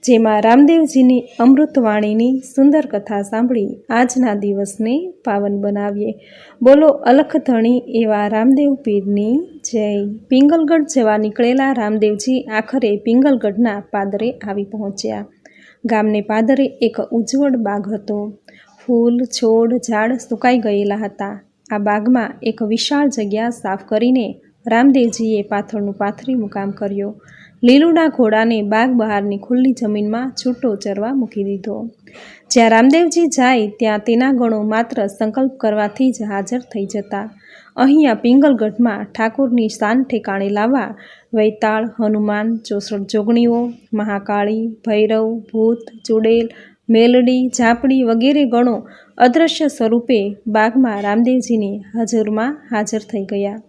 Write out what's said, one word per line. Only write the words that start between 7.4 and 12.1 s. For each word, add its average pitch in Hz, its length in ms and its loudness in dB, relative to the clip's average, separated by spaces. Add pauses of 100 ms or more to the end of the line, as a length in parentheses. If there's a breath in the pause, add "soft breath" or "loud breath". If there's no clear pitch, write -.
એવા 214 400 -2
રામદેવ 262 460 2
પીરની 208 680 -2 (320)
જય. 208 340 -2 (220)
પિંગલગઢ 302 580 4 (100)
જવા 214 200 2
નીકળેલા 247 560 0
રામદેવજી 214 680 -2